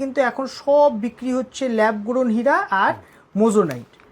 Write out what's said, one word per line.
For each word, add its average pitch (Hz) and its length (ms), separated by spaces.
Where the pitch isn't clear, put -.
কিন্তু 269 160
এখন 269 160
সব 294 280
বিক্রি 247 340
হচ্ছে 262 260
ল্যাব 214 180
গ্রোন 247 280
হীরা 269 200
আর 311 80
মোজোনাইট। 190 500